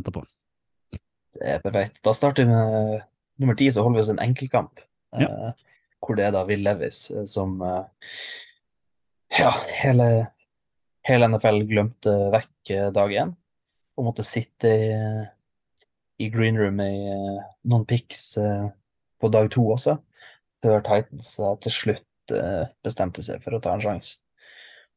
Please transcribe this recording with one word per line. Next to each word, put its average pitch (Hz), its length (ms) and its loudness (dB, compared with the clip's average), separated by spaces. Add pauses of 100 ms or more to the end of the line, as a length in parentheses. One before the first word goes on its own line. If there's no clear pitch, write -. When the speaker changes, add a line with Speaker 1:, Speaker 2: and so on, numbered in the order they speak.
Speaker 1:
etterpå. - 240 -8 (680)
Speaker 2:
Det - 480 -20 (140)
er 80 100 -4
perfekt. 98 400 -2
Da 107 80 4
starter 135 320 2
vi 117 80 6
med 110 540 0 (340)
nummer 127 160 2
ti, 135 160 4
så 107 80 0
holder 117 160 4
vi 110 80 4
oss 107 80 0
en 98 80 -4
enkeltkamp. 123 640 -2 (320)
Speaker 1:
Ja. 120 140 0
Speaker 2:
Eh, 104 220 -8 (520)
hvor 113 140 -2
det 101 80 2
er 101 100 0
da 92 80 0
Will 101 220 -2
Levis, 92 480 -2
eh, 104 100 -6
som, 95 380 -4
eh, 92 220 -4 (1500)
ja, 120 140 4 (180)
hele, 123 380 4 (1000)
hele 120 240 6
N 110 80 2
F - 80 0
L 107 180 4
glemte 107 480 0 (220)
vekk, - 400 -4
eh, 101 160 0
dag 101 240 2
en, 160 220 -2 (600)
og 135 140 -4
måtte 110 160 -6
sitte - 400 -4
i, 110 260 4 (1300)
i 110 80 -4
green 113 300 2
room 101 220 0
i, 98 120 -2 (160)
eh, 98 360 -6 (200)
noen 117 220 2
picks, - 500 -4
eh, 104 320 -2 (520)
på 117 100 2
dag 110 220 4
to 123 100 2 (140)
også, 151 220 0 (640)
før 107 220 4
Titans, - 560 -2
eh, 101 220 -2
til 120 120 -4
slutt, - 600 -4
eh, 92 320 -2 (160)
bestemte 95 400 -4
seg - 220 -10
for 117 120 -4
å 113 60 -6
ta 87 140 -2
en 101 40 -6
sjans. 104 360 -6 (800)